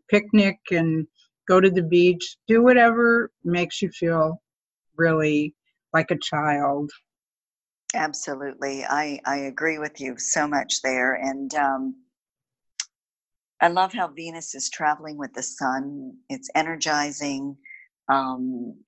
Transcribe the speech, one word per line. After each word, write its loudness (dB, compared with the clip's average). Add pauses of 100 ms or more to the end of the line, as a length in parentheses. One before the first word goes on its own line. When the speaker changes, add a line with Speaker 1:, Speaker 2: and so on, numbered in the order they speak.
Speaker 1:
picnic 4 (140)
and 0 (420)
go 6
to 8
the 2
beach. 2 (100)
Do 6
whatever 6 (120)
makes -2
you 0
feel 0 (560)
really 2 (400)
like 2
a 0
child. -2 (1040)
Speaker 2:
Absolutely. -6
I, -4
I -4
agree -4
with -10
you -8
so -2
much -4
there. 0
And, -6
um, -2 (1700)
I 6
love 0
how -4
Venus -14
is -8
traveling -4
with -10
the -8
sun. -6 (160)
It's -12
energizing. -4 (540)
Um, -4 (120)